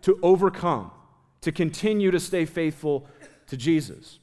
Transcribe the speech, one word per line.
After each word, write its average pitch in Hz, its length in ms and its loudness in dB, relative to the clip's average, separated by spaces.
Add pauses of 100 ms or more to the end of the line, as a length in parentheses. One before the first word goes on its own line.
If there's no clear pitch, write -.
To 185 220 2
overcome, 175 640 2 (520)
to 160 100 -4
continue 190 580 0
to 180 100 2
stay 170 260 -2
faithful 156 640 -4 (380)
to - 100 -10
Jesus. 131 680 -2